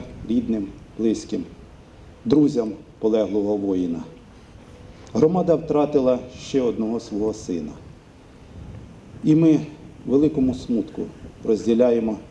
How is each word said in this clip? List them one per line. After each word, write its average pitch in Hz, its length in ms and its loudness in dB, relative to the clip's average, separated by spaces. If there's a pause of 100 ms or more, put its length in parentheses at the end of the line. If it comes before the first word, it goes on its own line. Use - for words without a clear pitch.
(280)
рідним, 113 380 -2 (320)
близьким, 104 460 -2 (800)
друзям 120 480 2 (260)
полеглого 104 580 2
воїна. 90 460 -2 (1120)
Громада 170 400 4
втратила 143 640 2 (220)
ще - 200 -2
одного 113 400 -2
свого 107 340 -4
сина. 78 380 -8 (1500)
І 156 100 6
ми 156 260 6 (460)
в - 40 -4
великому 139 440 2
смутку - 480 -4 (420)
розділяємо 113 760 2 (120)